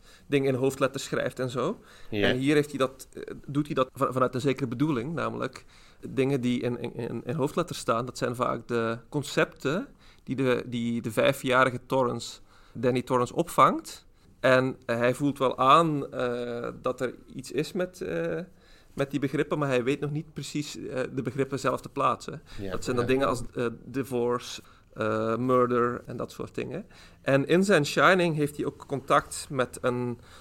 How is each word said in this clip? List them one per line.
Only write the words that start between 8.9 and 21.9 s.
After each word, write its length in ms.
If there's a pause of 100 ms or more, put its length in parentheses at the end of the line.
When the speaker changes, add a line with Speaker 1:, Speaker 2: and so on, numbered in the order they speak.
Speaker 1:
concepten 800 (360)
die 140
de, 300
die 360
de 100
vijfjarige 760
Torrance, 540 (320)
Danny 300
Torrance 320
opvangt. 720 (340)
En, 360 (100)
eh, 100
hij 180
voelt 240
wel 200
aan, 540
eh, 560 (140)
dat 180
er 140 (200)
iets 180
is 200
met, 280
eh, 380 (560)
met 160
die 100
begrippen, 380
maar 100
hij 160
weet 160
nog 100
niet 220
precies, 460
eh, 220 (140)
de 80
begrippen 360
zelf 220
te 80
plaatsen. 540 (180)